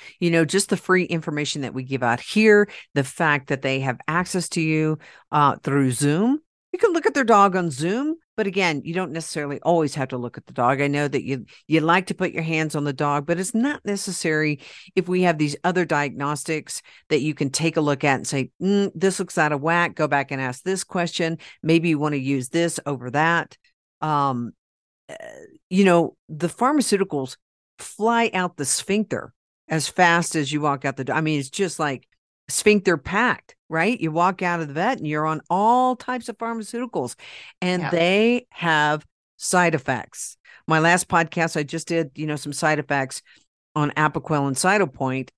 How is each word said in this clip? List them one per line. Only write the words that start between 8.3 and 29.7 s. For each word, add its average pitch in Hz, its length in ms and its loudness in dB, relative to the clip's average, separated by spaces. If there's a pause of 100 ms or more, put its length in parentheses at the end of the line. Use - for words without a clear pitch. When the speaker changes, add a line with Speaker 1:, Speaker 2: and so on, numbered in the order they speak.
Speaker 1:
but 214 100 0
again, 175 380 0
you 165 100 -6
don't 180 180 -4
necessarily 147 480 -8
always 160 360 2
have 131 120 -4
to 127 100 -6
look 120 200 -10
at - 80 -18
the - 60 -20
dog. 127 280 2
I 143 60 2
know 147 200 0
that 135 180 -2
you, 120 220 -6 (220)
you 156 120 4
like 175 260 4
to 190 80 -4
put - 180 -4
your 165 120 -6
hands 160 300 -2
on 147 100 -2
the 143 80 -2
dog, 143 340 -2
but 170 120 -2
it's 185 160 -4
not 262 300 -2
necessary 156 760 -2 (360)
if 185 120 0
we 180 140 0
have 170 160 2
these 147 240 0
other 180 220 2
diagnostics 147 1000 -4 (280)
that 151 100 2
you 147 140 -2
can 139 160 -2
take 156 260 0
a 160 40 0
look 143 220 0
at 139 140 4
and - 100 -6
say, 135 240 -4 (120)
"Mm, 202 320 2
this 180 240 0
looks 175 180 -6
out 151 160 2
of 139 80 -2
whack. 165 340 0
Go 151 140 0
back 139 220 0
and 135 100 -6
ask 131 220 -6
this 185 220 -4
question. 165 540 -4 (240)
Maybe 165 260 4
you 156 100 2
want 147 160 0
to 139 60 -2
use 131 280 -2
this 170 380 0
over 123 240 -6
that." 160 460 0 (440)
Um, 139 520 0 (560)
uh, - 60 -14 (540)
you 190 160 4
know, 175 320 4 (120)
the 156 200 -4
pharmaceuticals 190 880 0 (420)
fly 233 540 0
out 180 240 -2
the 143 80 -6
sphincter - 680 -2 (340)
as 160 220 -2